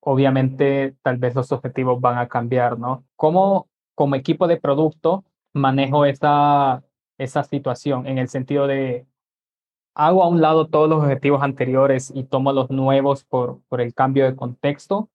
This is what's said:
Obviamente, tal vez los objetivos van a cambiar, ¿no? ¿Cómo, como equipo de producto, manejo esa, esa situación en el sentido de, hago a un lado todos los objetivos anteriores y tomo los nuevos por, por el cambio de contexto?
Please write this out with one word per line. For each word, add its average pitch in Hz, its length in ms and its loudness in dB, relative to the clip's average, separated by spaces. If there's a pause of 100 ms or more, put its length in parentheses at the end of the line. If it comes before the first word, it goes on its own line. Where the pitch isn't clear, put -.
Obviamente, 135 1000 0
tal 127 160 -2
vez 123 180 -4
los 127 160 -4
objetivos 127 480 -2
van 123 200 0
a 120 100 -4
cambiar, 120 500 -2
¿no? 123 260 -8 (120)
¿Cómo, 185 520 0 (260)
como 143 220 0
equipo 165 320 0
de 165 100 2
producto, 156 680 -2 (300)
manejo 135 500 0
esa, 143 800 2 (340)
esa 135 280 -4
situación 135 600 -6
en 131 120 -4
el 123 100 -4
sentido 139 380 -2
de, 135 400 -4 (880)
hago 175 300 4
a 170 40 2
un 175 120 2
lado 160 280 4
todos 156 200 2
los 156 160 2
objetivos 139 380 0
anteriores 135 680 0
y 131 120 -8
tomo 139 280 -2
los 131 180 -2
nuevos 135 540 0
por, 127 440 -4
por 123 120 -6
el 117 140 -4
cambio 135 300 2
de 131 100 0
contexto? 147 800 -6